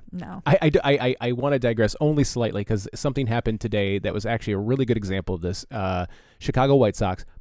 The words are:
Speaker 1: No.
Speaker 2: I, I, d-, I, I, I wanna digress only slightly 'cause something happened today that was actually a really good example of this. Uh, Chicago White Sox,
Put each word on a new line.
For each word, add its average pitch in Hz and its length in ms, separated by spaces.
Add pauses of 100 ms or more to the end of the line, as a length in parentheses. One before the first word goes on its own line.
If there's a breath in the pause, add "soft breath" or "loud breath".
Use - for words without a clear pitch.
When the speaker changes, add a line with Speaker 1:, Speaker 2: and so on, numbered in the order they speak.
(120)
Speaker 1:
No. - 340
Speaker 2:
I, 170 160
I, 160 80
d-, - 140
I, 139 80
I, 131 240 (120)
I 123 40
wanna 135 260
digress 113 420
only 151 240
slightly 120 400
'cause 104 300
something 135 340
happened 113 340
today 101 360
that 101 160
was 107 120
actually 113 280
a 98 40
really 123 260
good 117 140
example 95 360
of 82 80
this. 90 280
Uh, 92 340 (340 soft breath)
Chicago 139 380
White 110 200
Sox, 92 280 (160 soft breath)